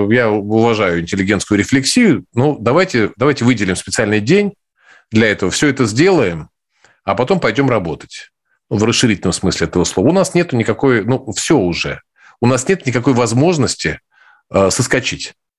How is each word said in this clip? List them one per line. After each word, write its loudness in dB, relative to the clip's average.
я 2
уважаю 2
интеллигентскую -2
рефлексию, 2
ну, 0
давайте, 0
давайте 0
выделим 0
специальный -2
день 2
для 4
этого, -2
все 0
это 0
сделаем, 0
а -2
потом 0
пойдем 0
работать. -6
Ну, -2
в 2
расширительном 0
смысле -2
этого 0
слова. 0
У 2
нас 0
нету 0
никакой, 0
ну, -4
все 0
уже. -4
У 2
нас 0
нет -2
никакой 0
возможности, 0
э, 4
соскочить, -4